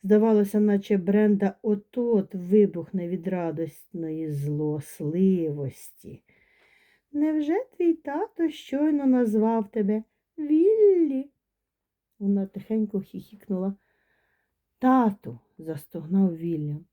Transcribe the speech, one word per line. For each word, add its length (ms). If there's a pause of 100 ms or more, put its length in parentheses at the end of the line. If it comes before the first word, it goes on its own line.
Здавалося, 560
наче 380
Бренда 640
от-от 720
вибухне 720
від 200
радісної 1040
злосливості. 1900 (880)
«Невже 520 (140)
твій 160
тато 560
щойно 560
назвав 680
тебе 320 (340)
Віллі?» 920 (920)
Вона 260
тихенько 560
хіхікнула. 720 (1040)
«Тату!» 600 (180)
застогнав 800
Вільям. 560